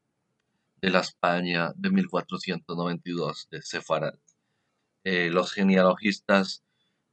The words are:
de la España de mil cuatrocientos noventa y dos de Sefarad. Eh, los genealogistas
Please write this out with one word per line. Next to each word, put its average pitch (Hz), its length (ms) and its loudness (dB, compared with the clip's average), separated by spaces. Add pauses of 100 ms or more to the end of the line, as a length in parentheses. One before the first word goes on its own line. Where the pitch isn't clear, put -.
(800)
de 95 80 0
la 90 100 4
España 87 760 -2
de 95 140 -4
mil 95 200 2
cuatrocientos 87 680 -6
noventa 87 340 -6
y 87 40 -6
dos 76 360 -6
de 78 120 -14
Sefarad. 78 540 -4 (920)
Eh, 90 260 0
los 90 220 0
genealogistas 95 1080 2 (500)